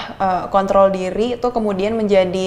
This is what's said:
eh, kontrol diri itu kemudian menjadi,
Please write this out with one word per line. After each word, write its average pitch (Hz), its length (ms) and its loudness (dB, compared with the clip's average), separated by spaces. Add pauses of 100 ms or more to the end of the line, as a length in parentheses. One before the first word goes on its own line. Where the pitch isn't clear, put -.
(120)
eh, 185 340 -2
kontrol 196 480 4
diri 190 400 -2
itu 240 160 -4
kemudian 214 480 -2
menjadi, 185 480 2